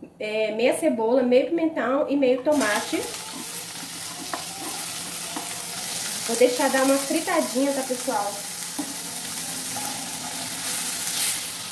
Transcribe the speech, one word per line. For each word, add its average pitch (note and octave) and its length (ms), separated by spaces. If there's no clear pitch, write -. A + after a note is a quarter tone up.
é, G#3+ 320
meia A#3 220
cebola, B3 480
meio B3 260
pimentão D4+ 600
e C#4 80
meio C4 280
tomate. A#3 560
Vou A#3 80
deixar B3+ 340
dar C4 140
uma C4+ 100
fritadinha, C#4 800
tá, C4+ 100
pessoal? A#3+ 420